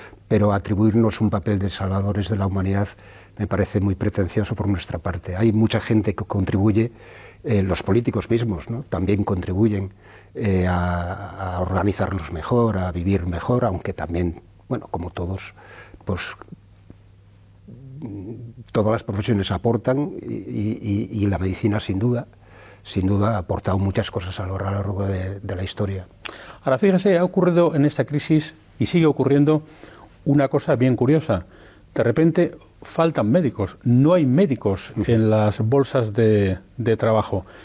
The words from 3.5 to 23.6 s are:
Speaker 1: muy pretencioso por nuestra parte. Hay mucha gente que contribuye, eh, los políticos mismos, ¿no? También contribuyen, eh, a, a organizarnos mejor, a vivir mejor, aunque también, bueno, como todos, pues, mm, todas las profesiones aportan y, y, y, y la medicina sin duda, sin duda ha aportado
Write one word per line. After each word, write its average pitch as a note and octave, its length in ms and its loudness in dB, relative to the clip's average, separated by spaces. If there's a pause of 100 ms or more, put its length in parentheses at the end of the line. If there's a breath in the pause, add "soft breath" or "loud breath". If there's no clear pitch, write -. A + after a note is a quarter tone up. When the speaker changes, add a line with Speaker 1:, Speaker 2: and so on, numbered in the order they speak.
Speaker 1:
muy G2 140 2
pretencioso G2+ 600 -2
por G2 140 -2
nuestra G2 300 -4
parte. F2+ 380 -8
Hay A2 160 4
mucha A2 280 2
gente G#2+ 340 0
que G2+ 100 -8
contribuye, G#2 640 0 (540 loud breath)
eh, G2+ 180 2
los F#2 200 -2
políticos A2+ 460 0
mismos, A2+ 400 -2
¿no? A#2+ 140 -6
También F#2+ 420 0
contribuyen, G2 680 -2 (420 loud breath)
eh, F#2+ 320 0
a, F2+ 880 -4
a F2+ 40 -4
organizarnos F#2 720 -2
mejor, A2 460 0
a F2+ 140 -2
vivir F2 340 0
mejor, B2 380 -2
aunque F#2+ 280 -4
también, E2+ 500 -4 (260)
bueno, - 220 -6
como E2+ 200 -8
todos, F2+ 440 -8 (500 loud breath)
pues, F#2+ 160 -4 (1800)
mm, G2+ 340 -12 (380)
todas G#2+ 180 2
las A2 140 -2
profesiones G2 480 -2
aportan A#2+ 580 -2 (100)
y, A2+ 140 -10
y, G#2+ 800 -4
y, G#2+ 100 -2
y G#2 60 2
la F#2+ 100 0
medicina F#2+ 400 -2
sin G2 220 -4
duda, A#2+ 260 -2 (560 loud breath)
sin F#2+ 240 -4
duda G2+ 300 2
ha - 20 -2
aportado F#2+ 400 -2